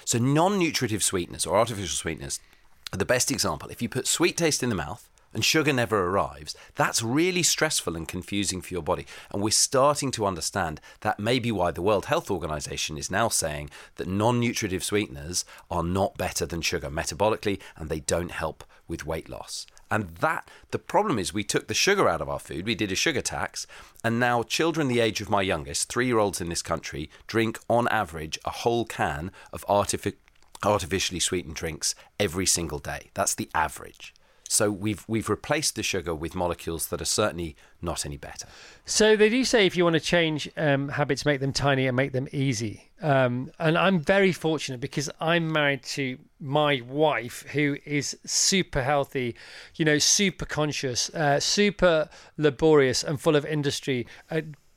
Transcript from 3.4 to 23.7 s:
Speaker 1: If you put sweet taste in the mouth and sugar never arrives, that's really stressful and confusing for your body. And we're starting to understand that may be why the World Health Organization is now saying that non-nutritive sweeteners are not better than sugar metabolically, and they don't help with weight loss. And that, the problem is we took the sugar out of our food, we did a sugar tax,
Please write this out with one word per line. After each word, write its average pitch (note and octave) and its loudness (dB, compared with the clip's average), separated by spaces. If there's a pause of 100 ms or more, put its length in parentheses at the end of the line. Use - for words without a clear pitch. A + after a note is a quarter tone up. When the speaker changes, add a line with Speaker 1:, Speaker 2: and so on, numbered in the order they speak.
Speaker 1:
If - -12
you A#2 -2
put - -4
sweet - 2
taste E3 2
in B2 2
the G#2 0
mouth D#2+ -6 (280)
and G#2+ 0
sugar D#3 4
never A2 2
arrives, D2+ -2 (180)
that's D3+ 0
really E3 2
stressful - 0
and E2 -6
confusing F#2 -4
for - -10
your F2 -4
body. D#2 -2 (260)
And G2+ -2
we're G#2+ 0
starting C#3 2
to G#2+ 0
understand E2+ -2 (200)
that G#2+ -2
may A#2 0
be A#2 -2
why F2 2
the E2+ -4
World G2 2
Health D#3+ -2
Organization D2+ -6
is C#2 -8
now G#2+ 2
saying D2 -2 (280)
that - -8
non-nutritive G#2+ 0
sweeteners F2+ -4 (240)
are F2 -2
not F#2+ 0
better F2 -4
than E2 -6
sugar D2 -4
metabolically, F#2+ -2 (180)
and D#2+ -10
they D#2+ -4
don't E2+ -2
help D#2+ -8 (240)
with E2 -10
weight D#2+ -6
loss. - -12 (240)
And G#2 -2
that, D#3+ -2 (220)
the - -2
problem F3+ 0
is F2 -2
we G3+ -2
took - -2
the A2 -4
sugar F#3 4
out E2 2
of C#2 -6
our C#2 -4
food, - -8
we A2+ -2
did F#2+ -2
a F#2 -2
sugar C3 0
tax, - -6 (380)